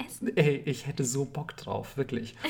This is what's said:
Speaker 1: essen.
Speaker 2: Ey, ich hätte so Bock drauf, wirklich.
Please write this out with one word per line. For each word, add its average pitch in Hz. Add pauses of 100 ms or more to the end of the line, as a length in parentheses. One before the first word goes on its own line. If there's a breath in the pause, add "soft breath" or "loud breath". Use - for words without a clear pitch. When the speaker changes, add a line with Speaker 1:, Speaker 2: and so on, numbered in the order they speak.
Speaker 1:
essen. -
Speaker 2:
Ey, 147
ich 139
hätte 143
so 135
Bock -
drauf, 104
wirklich. 120 (140 loud breath)